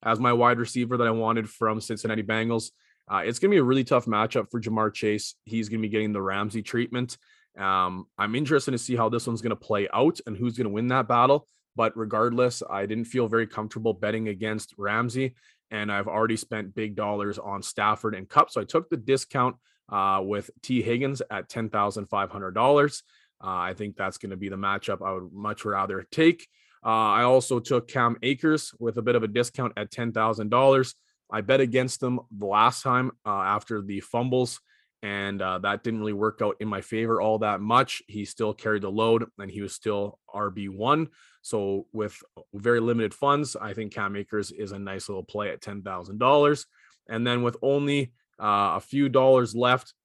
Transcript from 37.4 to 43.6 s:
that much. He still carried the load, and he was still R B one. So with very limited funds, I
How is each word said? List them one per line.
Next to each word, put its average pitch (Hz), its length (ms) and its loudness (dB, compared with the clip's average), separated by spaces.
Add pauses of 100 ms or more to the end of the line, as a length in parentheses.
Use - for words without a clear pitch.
that 104 200 0
much. 117 460 0
He 104 180 -8
still 107 300 -4
carried 107 280 -2
the 98 80 -6
load, 113 360 2 (120)
and 98 120 -12
he 101 100 -10
was 98 140 -10
still 101 460 -6 (120)
R 101 180 -4
B 98 180 -10
one. 127 400 0 (340)
So 98 500 -4
with 107 240 -6 (380)
very 117 240 2
limited 117 340 0
funds, 143 440 0
I 104 160 -10